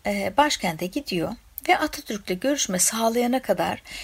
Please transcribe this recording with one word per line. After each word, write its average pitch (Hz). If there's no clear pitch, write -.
e, 202
başkente 185
gidiyor 185
ve 359
Atatürk'le 226
görüşme 262
sağlayana 233
kadar 180